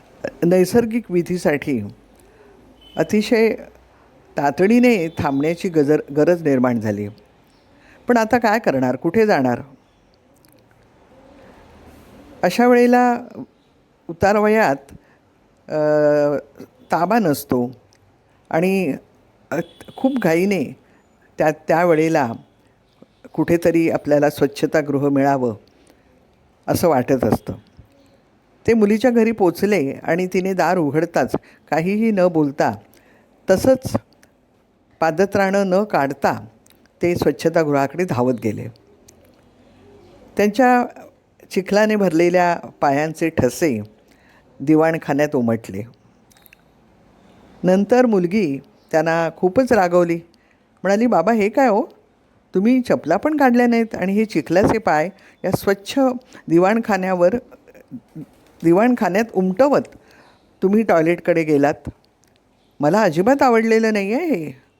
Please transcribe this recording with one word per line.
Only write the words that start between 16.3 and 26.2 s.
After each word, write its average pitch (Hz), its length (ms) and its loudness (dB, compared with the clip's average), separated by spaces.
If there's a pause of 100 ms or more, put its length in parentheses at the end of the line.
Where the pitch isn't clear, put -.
ताबा 180 260 0
नसतो 131 580 -2 (760)
आणि, 180 460 -2 (540)
अ, 151 100 -6 (360)
खूप 262 220 -2
घाईने 180 580 -2 (640)
त्या, 156 120 2
त्या 165 340 -2
वेळेला 156 480 2 (1000)
कुठेतरी 165 580 0
आपल्याला 147 400 0
स्वच्छतागृह 143 760 -2
मिळावं 135 460 0 (1120)